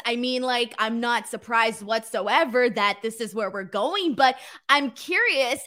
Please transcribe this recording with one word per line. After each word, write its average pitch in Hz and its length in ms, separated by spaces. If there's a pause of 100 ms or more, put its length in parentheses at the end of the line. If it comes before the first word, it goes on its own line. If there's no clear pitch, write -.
I 233 100
mean, 254 260
like, 240 360
I'm 226 220
not 233 280
surprised 226 540
whatsoever 226 880
that 202 320
this 220 180
is 208 140
where 208 160
we're 190 140
going, 302 500
but 254 220 (320)
I'm 277 240
curious, 330 760